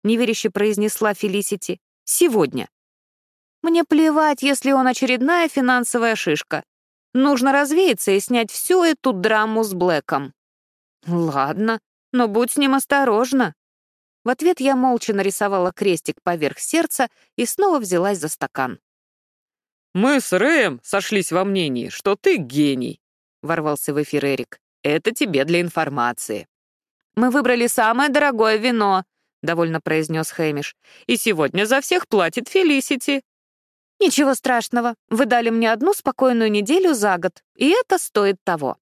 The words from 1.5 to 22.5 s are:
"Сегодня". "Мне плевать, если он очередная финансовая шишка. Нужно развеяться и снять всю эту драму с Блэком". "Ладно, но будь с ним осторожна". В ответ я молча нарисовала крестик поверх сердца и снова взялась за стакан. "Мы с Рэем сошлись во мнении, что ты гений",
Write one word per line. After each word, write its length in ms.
"Сегодня". 640
"Мне 220
плевать, 580
если 300
он 140
очередная 640
финансовая 680
шишка. 460
Нужно 380
развеяться 580
и 100
снять 300
всю 320
эту 300
драму 500
с 100
Блэком". 640
"Ладно, 720
но 160
будь 240
с 40
ним 180
осторожна". 800
В 60
ответ 300
я 140
молча 380
нарисовала 600
крестик 500
поверх 360
сердца 500
и 100
снова 320
взялась 400
за 100
стакан. 520
"Мы 260
с 120
Рэем 500
сошлись 480
во 140
мнении, 440
что 280
ты 200
гений", 640